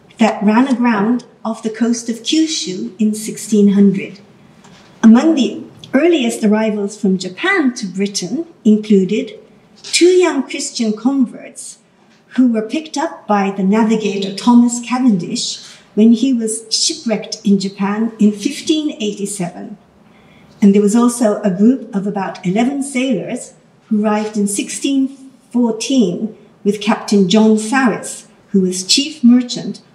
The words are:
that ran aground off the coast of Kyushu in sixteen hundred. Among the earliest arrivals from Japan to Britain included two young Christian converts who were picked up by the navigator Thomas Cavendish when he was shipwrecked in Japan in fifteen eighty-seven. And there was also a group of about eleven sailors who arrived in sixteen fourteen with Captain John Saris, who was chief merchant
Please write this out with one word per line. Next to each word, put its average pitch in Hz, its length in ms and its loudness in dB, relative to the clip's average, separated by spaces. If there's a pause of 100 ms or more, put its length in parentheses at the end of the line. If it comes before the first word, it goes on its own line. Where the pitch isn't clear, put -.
(180)
that - 240 2
ran 220 260 4
aground 233 560 0 (200)
off 220 200 -8
the 220 60 -4
coast 240 380 -2
of 226 140 -8
Kyushu 269 760 -4
in 214 140 2
sixteen 202 580 2
hundred. 190 480 2 (840)
Among 262 320 6
the 254 300 -2 (280)
earliest 269 520 2
arrivals 208 560 0
from 190 180 0
Japan 262 560 -2
to 214 120 -8
Britain 196 600 -6 (180)
included 214 760 2 (420)
two - 240 2
young 349 420 2
Christian 226 480 -4
converts - 840 -4 (580)
who 247 160 4
were 220 100 0
picked 311 340 -8
up 311 300 -6
by 202 240 0
the 196 140 -4
navigator 202 720 0
Thomas 240 520 4
Cavendish 240 720 -2 (340)
when 226 180 6
he 262 200 2
was 226 380 -4
shipwrecked - 720 -6
in 196 140 4
Japan 202 640 -4
in 208 100 4
fifteen 294 720 -4
eighty-seven. 196 760 -8 (840)
And 202 100 8
there 202 80 4
was 208 140 2
also 240 480 0
a 214 80 0
group 208 420 0
of 196 140 -4
about 190 400 -8
eleven 247 380 -2
sailors 247 680 -6 (340)
who 214 160 0
arrived 214 320 -2
in 202 100 0
sixteen 269 640 -2 (420)
fourteen 226 880 -2 (240)
with 202 180 0
Captain 202 480 2
John 220 300 4
Saris, 226 680 -2 (220)
who 196 120 2
was 180 240 -4
chief 294 380 -2
merchant 240 580 2 (120)